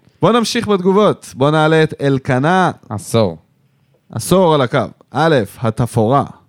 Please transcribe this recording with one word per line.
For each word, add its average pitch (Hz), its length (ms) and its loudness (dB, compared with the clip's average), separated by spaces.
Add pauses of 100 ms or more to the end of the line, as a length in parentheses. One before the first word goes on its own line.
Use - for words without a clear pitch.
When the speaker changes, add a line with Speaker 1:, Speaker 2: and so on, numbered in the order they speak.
(220)
Speaker 1:
בוא 175 100 2
נמשיך 226 360 -2
בתגובות. 196 680 0
בוא 143 160 0
נעלה 156 320 2
את 151 180 -2
אלקנה. 139 680 0 (180)
Speaker 2:
עשור. 104 480 -2 (720)
Speaker 1:
עשור 170 440 2
על 143 60 2
הקו. 127 160 -2 (340)
א', 156 240 0 (260)
התפאורה. 117 640 0 (260)